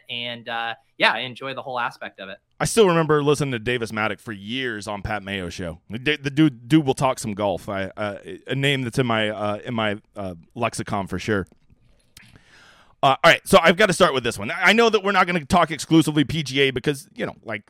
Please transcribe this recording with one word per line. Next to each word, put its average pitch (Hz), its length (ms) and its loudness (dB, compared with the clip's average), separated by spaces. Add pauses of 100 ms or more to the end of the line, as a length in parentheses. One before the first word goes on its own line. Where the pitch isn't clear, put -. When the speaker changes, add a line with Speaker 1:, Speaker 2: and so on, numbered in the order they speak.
Speaker 1:
and, 120 380 -10
uh, 117 280 -6 (220)
yeah, 180 160 0
I 113 60 -4
enjoy 127 340 -10
the 123 80 -10
whole 127 180 -8
aspect 120 400 -8
of 95 80 -14
it. 98 120 -18 (200)
Speaker 2:
I 160 60 -2
still 220 200 4
remember 156 380 2
listening 143 300 0
to 117 60 -4
Davis 113 340 -4
Maddock 107 260 -4
for 113 140 -12
years 107 520 -8
on 104 160 -8
Pat 104 220 -6
Mayo 95 240 -6
show. 85 320 -10 (100)
The, 131 280 -4
the 143 120 -6
dude, 135 380 2
dude 151 180 4
will 131 80 2
talk 131 260 0
some 110 140 -6
golf. 98 360 -4
I, 95 260 -6
uh, 101 220 -6 (300)
a 123 60 -4
name 135 280 0
that's 123 180 -4
in 127 80 2
my, 110 220 0
uh, 104 340 -4
in 123 100 -8
my, 107 220 -2 (220)
uh, 95 180 -10 (200)
lexicon 110 520 -4
for 92 100 -6
sure. 98 300 -2 (1500)
Uh, 135 140 6
all - 80 -14
right, 151 240 8
so 190 160 8
I've 170 140 6
gotta 196 160 4
start 165 200 4
with 127 120 0
this 113 120 -2
one. 107 160 -6
I 185 200 4
know 226 160 6
that 208 120 2
we're 202 120 0
not 185 120 6
gonna 175 200 -2
talk 165 260 4
exclusively 156 540 2
P 156 180 -6
G 131 160 -4
A 139 120 4
because, 135 440 -4
you - 100 -6
know, - 200 -10
like, 110 240 -10